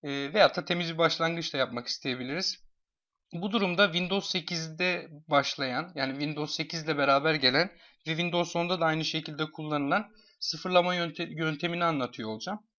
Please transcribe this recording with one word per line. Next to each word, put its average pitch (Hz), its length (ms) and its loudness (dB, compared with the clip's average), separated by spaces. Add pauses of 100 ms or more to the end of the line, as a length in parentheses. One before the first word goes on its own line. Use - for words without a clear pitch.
E, 151 60 -8 (260)
veyahut 196 220 6
da 175 80 -4
temiz 170 280 -2
bir 160 60 -6
başlangıç 165 560 0
da 143 40 -2
yapmak 123 280 -2
isteyebiliriz. 135 800 -4 (640)
Bu 185 200 -4
durumda 196 340 4
Windows 180 440 0
sekizde 175 760 -2 (200)
başlayan, 143 680 0
yani 135 180 -2
Windows 147 440 -4
sekiz 160 280 -6
ile 151 140 0
beraber 143 360 4
gelen 143 340 4 (380)
ve 160 40 -4
Windows 170 460 0
onda 175 240 0
da 165 60 2
aynı 160 180 2
şekilde 156 460 -4
kullanılan 151 640 -2 (280)
sıfırlama 180 540 2
yönte-, 170 360 -4
yöntemini 160 540 -2
anlatıyor 123 440 -2
olacağım. 139 300 -6 (200)